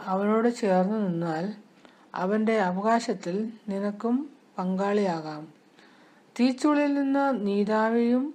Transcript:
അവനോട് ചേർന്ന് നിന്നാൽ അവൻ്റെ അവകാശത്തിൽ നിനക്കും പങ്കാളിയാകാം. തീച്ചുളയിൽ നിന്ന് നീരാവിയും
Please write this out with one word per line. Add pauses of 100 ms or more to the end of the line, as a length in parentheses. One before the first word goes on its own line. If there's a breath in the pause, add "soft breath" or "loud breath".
അവനോട്
ചേർന്ന്
നിന്നാൽ (680 loud breath)
അവൻ്റെ
അവകാശത്തിൽ (320)
നിനക്കും (380)
പങ്കാളിയാകാം. (920 soft breath)
തീച്ചുളയിൽ
നിന്ന് (160)
നീരാവിയും (120)